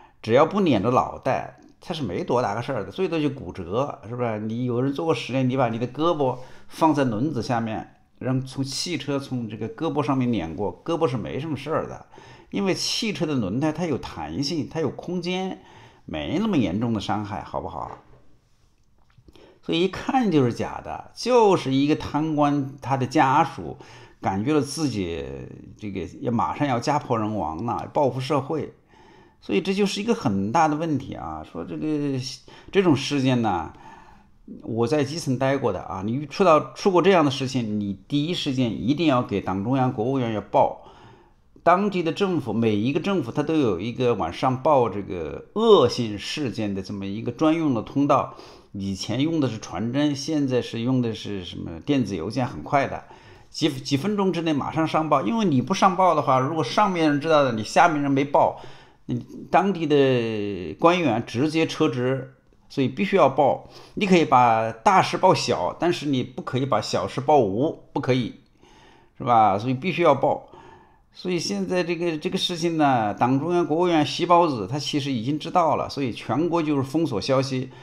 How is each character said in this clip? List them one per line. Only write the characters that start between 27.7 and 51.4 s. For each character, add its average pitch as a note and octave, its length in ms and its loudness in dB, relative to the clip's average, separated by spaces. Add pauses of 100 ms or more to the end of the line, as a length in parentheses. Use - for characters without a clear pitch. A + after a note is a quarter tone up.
报 C#3+ 160 2
复 B2+ 100 -6
社 C#3 180 -2
会， C3+ 360 -6 (680)
所 - 140 -4
以 G3 60 2
这 F#3+ 120 -2
就 G3 140 2
是 G3 140 -4
一 G#3 40 -6
个 A#3 100 2
很 G2 380 -2
大 D#3+ 160 4
的 D3+ 80 0
问 D#3 220 -2
题 - 160 -10
啊， D#2 360 -10
说 D#3+ 140 -10
这 E3+ 120 -10
个， D3 420 -2 (520)
这 G3 120 4
种 F3 120 6
事 C#3 280 0
件 B2+ 180 2
呢， F2 320 -2 (880)
我 A#2 240 -2
在 D3 160 2
基 C#3+ 160 -6
层 C3 200 -2
待 C3+ 180 0
过 B2+ 160 0
的 F2 80 -6
啊， F#2+ 240 -8
你 A2 80 -2
遇， D3 140 -4
出 - 180 0
到， D#3 300 6
出 - 160 0
过 F3 100 6
这 E3+ 100 6
样 F3 140 6
的 C#3+ 60 2
事 C3 180 -4
情， A2+ 320 -2
你 G2+ 260 -4
第 C#3+ 200 0
一 F3 80 -2
时 - 180 -2
间 B2+ 180 0
一 F#2+ 240 0
定 D#3+ 120 2
要 B2+ 160 6
给 G2+ 180 -2
党 G2 240 -2
中 B2+ 120 0
央、 B2+ 160 2
国 G#2+ 120 -2
务 C3+ 140 0
院 A#2 160 -2
要 G#2 60 -2
报。 - 420 2 (800)
当 F#3+ 280 4
地 F#3 120 -2
的 D#3+ 100 0
政 F#3 280 0
府， A2+ 140 -4
每 A2+ 200 2
一 G#2+ 180 0
个 - 80 0
政 G3 220 0
府 A#2 80 -8
它 D3+ 120 0
都 D#3 120 -2
有 A#2 240 2
一 A2+ 140 -6
个 A#2+ 220 2
往 E2+ 180 -4
上 C3 300 -2
报 C3 260 4
这 G2+ 140 -6
个 E2+ 520 -8
恶 G3+ 340 8
性 A2 300 -4
事 C3+ 320 -6
件 G#2 240 -4
的 G2 80 -4
这 G#2+ 100 -10
么 G2 120 -8
一 G2 160 -8
个 A#2 100 -6
专 D#3 240 2
用 D#3 200 0
的 A2 80 -2
通 C#3 240 0
道， C3 280 2 (380)
以 G2 220 -4
前 G#2+ 260 -4
用 D#3+ 200 0
的 C3+ 80 2
是 A2 100 -6
传 G#2 340 -6
真， C#3+ 240 0
现 C#3+ 320 -2
在 B2 140 2
是 A#2 180 -8
用 B2+ 220 2
的 A2+ 120 -2
是 G2+ 300 -8